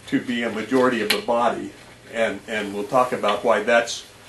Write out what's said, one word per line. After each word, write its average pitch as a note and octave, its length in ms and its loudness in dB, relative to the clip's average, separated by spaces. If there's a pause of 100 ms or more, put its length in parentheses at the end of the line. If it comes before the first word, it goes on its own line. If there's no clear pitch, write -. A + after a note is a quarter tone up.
to C3+ 140 0
be A#2+ 220 -4
a A2+ 80 -2
majority A#2+ 500 2
of G2+ 80 -2
the G#2 120 -2
body, - 500 0 (420)
and, A2 340 -2
and G#2 280 -6
we'll G2+ 80 -4
talk B2+ 280 2
about G#2 320 0
why G#2+ 200 4
that's, A#2 420 0 (240)